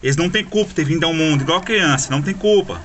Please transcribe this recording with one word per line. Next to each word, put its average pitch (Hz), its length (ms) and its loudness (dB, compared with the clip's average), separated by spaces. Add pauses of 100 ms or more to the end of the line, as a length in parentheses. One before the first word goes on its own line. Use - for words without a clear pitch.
Eles 135 140 0
não 170 140 0
têm 208 140 0
culpa 208 260 0
de - 60 -10
ter 156 100 0
vindo 160 180 0
ao 165 100 0
mundo, 156 280 2
igual 165 200 0
criança. 180 500 0
Não 139 100 0
tem 190 120 -2
culpa. 190 520 0